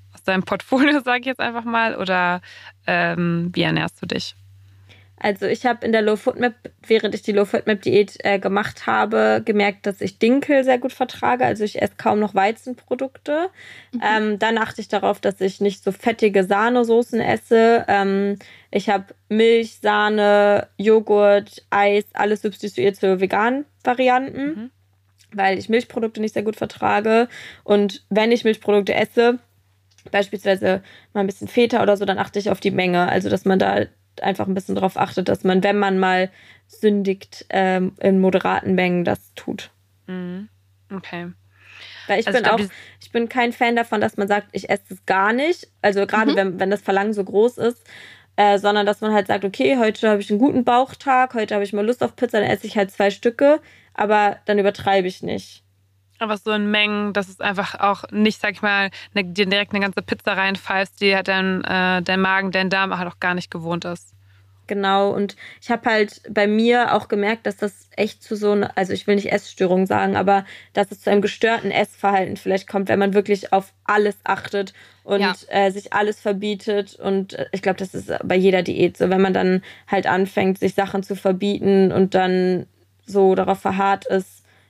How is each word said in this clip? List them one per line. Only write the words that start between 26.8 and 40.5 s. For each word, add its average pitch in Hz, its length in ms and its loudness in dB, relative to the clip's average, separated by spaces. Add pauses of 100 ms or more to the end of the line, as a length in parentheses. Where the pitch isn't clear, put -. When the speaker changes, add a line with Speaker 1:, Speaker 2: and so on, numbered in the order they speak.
Speaker 2:
Und 202 460 0
wenn 214 220 2
ich 233 120 2
Milchprodukte 208 520 0
esse, 233 420 2 (760)
beispielsweise 196 680 -2 (320)
mal 214 60 -4
ein 196 80 0
bisschen 202 200 -10
Feta 240 360 2
oder 202 120 4
so, 196 100 -2
dann 196 120 0
achte 208 220 -4
ich 202 100 -2
auf 190 100 -2
die 196 120 -2
Menge. 180 360 0
Also, 190 220 0
dass 196 160 -2
man 190 140 2
da 196 220 0 (400)
einfach 196 260 -4
ein 190 60 -2
bisschen 196 220 -6
drauf 190 220 -2
achtet, 190 320 -2
dass 196 140 -2
man, 190 200 2
wenn 202 140 2
man 196 220 0
mal 185 300 0 (380)
sündigt, 196 840 -2
ähm, 185 500 0
in 190 200 2
moderaten 185 560 0
Mengen 180 300 0
das - 300 -6
tut. - 360 -12 (360)
Speaker 1:
Mhm. 185 420 -10 (440)